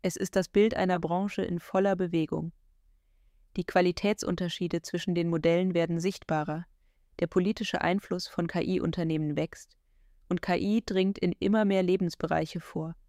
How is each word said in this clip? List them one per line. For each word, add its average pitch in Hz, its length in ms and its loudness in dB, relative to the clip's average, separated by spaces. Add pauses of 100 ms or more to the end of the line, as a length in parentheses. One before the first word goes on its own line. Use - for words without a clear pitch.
Es 180 120 -2
ist - 200 -4
das 190 120 2
Bild 214 280 4
einer 180 240 2
Branche 180 420 -2
in 175 180 -2
voller 190 360 2
Bewegung. 165 560 -2 (1040)
Die 185 80 -4
Qualitätsunterschiede 180 1200 0
zwischen 175 320 -4
den 170 140 0
Modellen 170 440 2
werden 170 260 0
sichtbarer, 160 680 -4 (540)
der 175 60 0
politische 190 560 -2
Einfluss 180 460 -2
von - 180 -4
K-I-Unternehmen 160 920 -2
wächst - 400 -6 (520)
und - 140 0
K 180 160 0
I 214 280 0
dringt 190 320 0
in 180 220 0
immer 214 260 4
mehr 190 180 4
Lebensbereiche 175 760 0
vor 160 360 -8 (140)